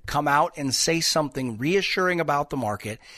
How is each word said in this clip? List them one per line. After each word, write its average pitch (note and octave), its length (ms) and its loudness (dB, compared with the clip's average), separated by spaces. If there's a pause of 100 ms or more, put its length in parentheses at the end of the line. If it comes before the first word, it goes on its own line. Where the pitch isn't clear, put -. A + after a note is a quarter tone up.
come D3 200 0
out D3 300 4
and C#3 180 -2
say E3 260 2
something C3 580 -2
reassuring F3+ 640 0
about D3 300 0
the D3+ 60 -4
market G#2+ 440 -4 (180)